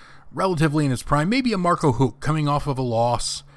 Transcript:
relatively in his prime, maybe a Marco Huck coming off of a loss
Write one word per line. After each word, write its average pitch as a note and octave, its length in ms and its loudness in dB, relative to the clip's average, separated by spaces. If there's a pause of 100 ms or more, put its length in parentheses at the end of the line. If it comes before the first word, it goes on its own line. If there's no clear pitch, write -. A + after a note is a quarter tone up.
(320)
relatively D#3 520 2
in C3+ 60 2
his B2 120 -2
prime, D3 260 0
maybe B3 240 0
a G3 60 -2
Marco E3+ 340 2
Huck B2 280 0
coming D3+ 280 0
off C#3+ 180 -2
of C3+ 120 -4
a C3 40 -4
loss A#2 600 -2 (140)